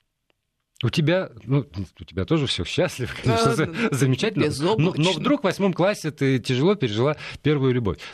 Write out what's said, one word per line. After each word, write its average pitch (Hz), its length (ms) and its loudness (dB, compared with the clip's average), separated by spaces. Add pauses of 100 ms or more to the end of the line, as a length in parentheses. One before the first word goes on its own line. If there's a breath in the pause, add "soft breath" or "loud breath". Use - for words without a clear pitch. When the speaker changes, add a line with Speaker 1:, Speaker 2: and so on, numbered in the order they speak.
(840)
Speaker 1:
У 120 80 0
тебя, 170 400 0 (140)
ну, 131 200 0 (360)
у 87 40 -16
тебя 92 220 -4
тоже 151 200 2
всё - 180 -4
счастливо, 135 440 -2 (140)
конечно, 226 240 2
Speaker 2:
Да - 80 2
Speaker 1:
за-, 160 140 0
Speaker 2:
ладно. 220 240 -2
Speaker 1:
замечательно. 135 540 2 (120)
Но, 180 180 0
но 165 140 2
Speaker 2:
Безоблачно. 156 300 0
Speaker 1:
вдруг 254 200 2
в - 40 -2
восьмом 190 280 0
классе 175 380 0
ты 135 300 2
тяжело 135 340 2
пережила 127 420 0 (260 loud breath)
первую 135 300 2
любовь. 113 260 -2 (160 loud breath)